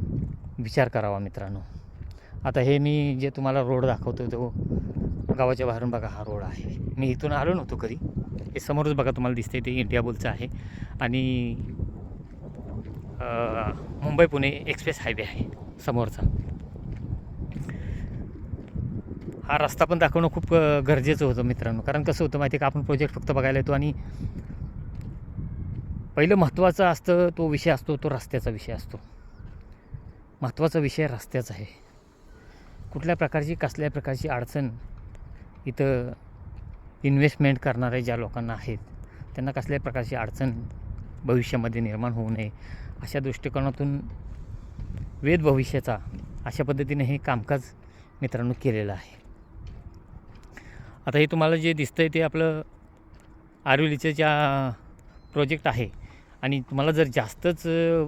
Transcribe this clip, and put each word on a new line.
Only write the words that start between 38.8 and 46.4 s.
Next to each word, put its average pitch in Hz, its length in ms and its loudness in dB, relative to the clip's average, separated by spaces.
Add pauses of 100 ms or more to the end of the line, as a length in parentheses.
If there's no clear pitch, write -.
त्यांना 131 160 -2
कसल्याही 139 300 -2
प्रकारची 123 340 -4
अडचण 120 480 -2 (600)
भविष्यामध्ये 117 580 2
निर्माण 113 320 0
होऊ 110 160 -2
नये, 110 200 -2 (520)
अशा - 180 -4
दृष्टिकोनातून 135 800 -2 (1200)
वेध 160 200 4
भविष्याचा 131 560 2 (480)